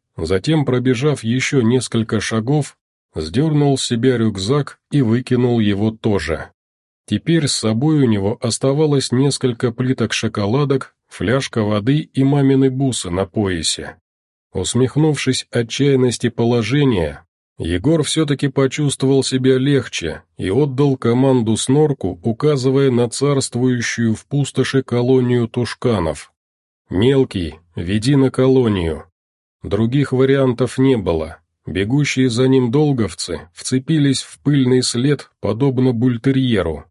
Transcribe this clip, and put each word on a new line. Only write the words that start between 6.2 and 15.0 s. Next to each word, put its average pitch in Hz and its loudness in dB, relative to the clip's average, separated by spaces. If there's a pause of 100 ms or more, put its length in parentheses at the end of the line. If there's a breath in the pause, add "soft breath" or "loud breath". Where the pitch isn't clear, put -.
Теперь 147 0
с - -2
собой 135 0
у - 4
него 107 0
оставалось 139 0
несколько 127 0
плиток 123 -2
шоколадок, 127 -2 (160)
фляжка 113 -2
воды 104 0
и 135 2
мамины 135 4
бусы 127 -2
на 92 -2
поясе. 90 -4 (560)
Усмехнувшись 131 0